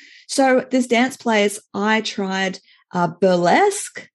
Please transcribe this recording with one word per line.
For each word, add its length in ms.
So 440
this 160
dance 300
place, 420
I 280
tried, 580
uh, 160
burlesque, 1040